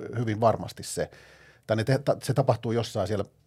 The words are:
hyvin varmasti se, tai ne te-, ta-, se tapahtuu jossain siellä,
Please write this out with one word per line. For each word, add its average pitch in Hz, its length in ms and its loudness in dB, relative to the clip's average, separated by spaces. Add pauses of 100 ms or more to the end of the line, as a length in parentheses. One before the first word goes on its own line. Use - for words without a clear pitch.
(180)
hyvin 110 220 -2
varmasti 110 420 2
se, - 280 -6 (560)
tai 107 100 2
ne 110 80 2
te-, 131 140 4
ta-, 123 240 0
se 110 120 0
tapahtuu 117 380 2
jossain 110 360 0
siellä, 104 160 0 (220)